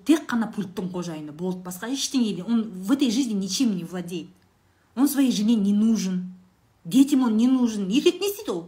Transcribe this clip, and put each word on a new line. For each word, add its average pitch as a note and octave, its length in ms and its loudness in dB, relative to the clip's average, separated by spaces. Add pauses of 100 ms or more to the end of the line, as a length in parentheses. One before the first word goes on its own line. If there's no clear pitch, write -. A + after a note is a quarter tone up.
тек D#4 180 4
қана A3+ 240 -2
пульттың - 400 -8
қожайыны D#3+ 400 -8
болды, F3+ 320 -6
басқа F3+ 240 -12
ештеңе B3 480 -2
де, F3 80 -8
он A3+ 240 0
в F#3+ 240 -4
этой C#4 200 2
жизни A#3 200 0
ничем G3 460 0
не E3 80 -6
владеет. E3+ 420 -8 (680)
Он C4+ 120 2
своей C4+ 240 2
жене G#3 240 2
не G3+ 160 2
нужен, F#3+ 640 2 (500)
детям C4 400 4
он A3 140 2
не A#3+ 100 4
нужен. A3+ 400 2
Еркек D#4 320 2
не G4+ 80 -2
істейді G4+ 240 -6
ол, F3 160 -4